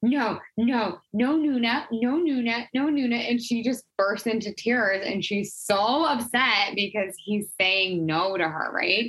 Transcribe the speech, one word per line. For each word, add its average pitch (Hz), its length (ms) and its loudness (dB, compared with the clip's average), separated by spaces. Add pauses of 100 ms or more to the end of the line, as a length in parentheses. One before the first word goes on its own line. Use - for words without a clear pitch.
No, 233 360 2 (200)
no, 226 400 0 (160)
no, 247 240 2
Nuna, 262 520 2
no, 247 280 0
Nuna, 247 560 0
no, 277 140 2
Nuna. 262 280 2 (140)
And 240 120 2
she 233 200 -2
just 247 220 -2 (120)
bursts 202 300 -2
into 220 260 -2
tears, 208 540 0
and 196 180 -4
she's 202 300 -4
so 220 500 0
upset 240 720 0
because 190 440 -2
he's 208 300 -2 (100)
saying 185 460 2
no 170 320 0
to 170 100 0
her, 156 240 -4
right? 196 380 0